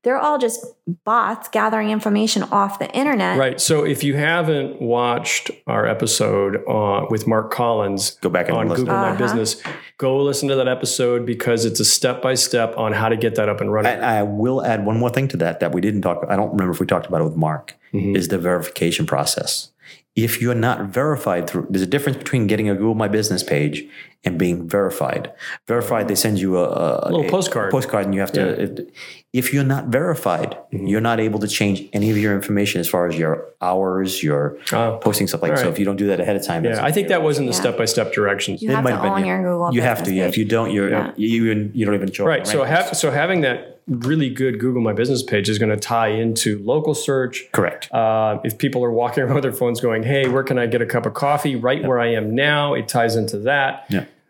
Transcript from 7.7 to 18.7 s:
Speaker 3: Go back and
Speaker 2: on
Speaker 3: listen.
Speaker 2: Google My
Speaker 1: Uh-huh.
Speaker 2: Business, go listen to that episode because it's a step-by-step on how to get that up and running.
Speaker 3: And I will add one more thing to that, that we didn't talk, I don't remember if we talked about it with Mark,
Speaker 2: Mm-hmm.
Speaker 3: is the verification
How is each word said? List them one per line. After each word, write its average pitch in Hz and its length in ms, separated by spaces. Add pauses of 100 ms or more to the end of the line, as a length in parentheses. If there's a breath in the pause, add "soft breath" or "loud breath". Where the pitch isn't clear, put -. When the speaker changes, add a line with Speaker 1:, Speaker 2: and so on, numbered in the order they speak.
Speaker 3:
Go 90 80
back 87 180
and - 80
Speaker 2:
on 110 120
Speaker 3:
listen. 127 160
Speaker 2:
Google - 160
My 95 100
Speaker 1:
Uh-huh. 98 80
Speaker 2:
Business, 117 420 (380 loud breath)
go 135 240
listen 139 260
to 135 60
that 127 140
episode 123 580
because 117 380
it's - 160
a 110 40
step-by-step 123 960
on 110 140
how 110 160
to 113 80
get 113 180
that 104 140
up 104 120
and 104 120
running. 107 200
Speaker 3:
And 110 120
I 110 180
will 107 420
add 107 220
one 110 140
more 120 100
thing 135 180
to - 100
that, 82 220
that 82 120
we 87 80
didn't 104 220
talk, 87 260
I 98 80
don't 104 160
remember 92 200
if 80 80
we 90 60
talked 87 200
about 82 140
it 80 40
with 80 120
Mark, 80 400 (160 soft breath)
Speaker 2:
Mm-hmm. 98 220
Speaker 3:
is 87 140
the 95 100
verification 85 680